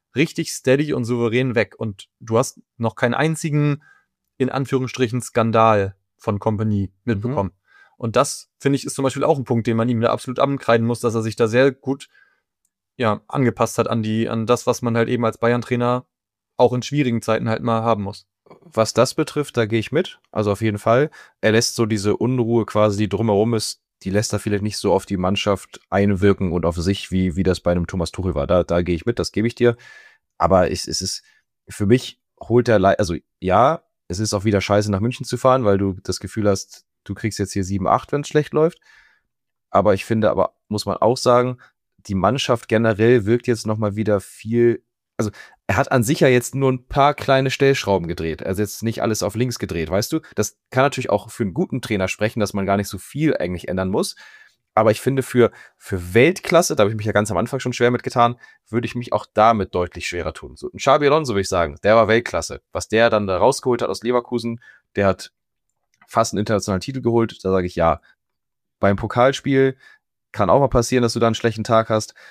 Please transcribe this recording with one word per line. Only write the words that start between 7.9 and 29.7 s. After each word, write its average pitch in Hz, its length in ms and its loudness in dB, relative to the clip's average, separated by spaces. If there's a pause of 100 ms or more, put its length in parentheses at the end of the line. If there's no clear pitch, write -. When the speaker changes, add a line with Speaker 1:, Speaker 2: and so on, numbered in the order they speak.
Speaker 1:
Und 113 180 -6
das, - 340 -2 (100)
finde 135 160 2
ich, 135 100 -4
ist 123 100 -10
zum 139 80 -4
Beispiel 135 200 -2
auch 147 140 2
ein 131 80 -6
Punkt, 117 220 0
den 113 100 0
man 113 120 0
ihm 117 120 -2
da 117 100 2
absolut - 280 -6
ankreiden 120 460 2
muss, 117 140 -2
dass 117 160 -2
er 113 80 -2
sich 110 120 -6
da 117 120 2
sehr 127 240 4
gut, 135 380 -8 (840)
ja, 107 320 0
angepasst 120 500 0
hat 117 100 0
an 113 160 -2
die, 110 260 -2
an 113 160 -4
das, 117 220 0
was 123 140 -2
man 117 160 -2
halt 117 120 0
eben 120 160 0
als 110 120 -2
Bayern-Trainer 120 680 0 (520)
auch 123 160 4
in 123 80 -2
schwierigen 123 400 -2
Zeiten 113 280 -2
halt 110 140 -2
mal 113 200 0
haben 110 200 0
muss. - 240 -12 (340)
Speaker 2:
Was 110 320 -2
das - 200 2
betrifft, - 440 -4
da 117 80 2
gehe 110 140 -2
ich - 120 -6
mit. 165 280 -4 (120)
Also 104 200 0
auf 98 100 -4
jeden 110 180 0
Fall. 131 320 2 (300)
Er 110 100 4
lässt 113 240 2
so 117 100 2
diese 104 320 0
Unruhe 117 480 0
quasi, 107 320 0
die 104 120 0
drumherum 104 440 2
ist, - 280 -6 (220)
die 98 60 -6
lässt 101 240 -2
er 104 60 -2
vielleicht 104 240 -2
nicht 104 140 -6
so 95 160 0
auf 95 120 0
die 101 120 -4
Mannschaft 95 640 -2 (100)
einwirken 98 640 2
und 85 140 -2
auf 85 120 0
sich, 92 340 -4
wie, 92 240 0
wie 92 80 0
das 92 160 0
bei 87 120 0
einem 87 160 0
Thomas 87 240 -4
Tuchel 90 240 -4
war. 71 120 -2
Da, 87 160 2
da 85 200 0
gehe 87 120 0
ich 80 100 -6
mit, 120 140 -2
das 92 120 -4
gebe 110 160 0
ich 117 80 -6
dir. 117 200 2 (600)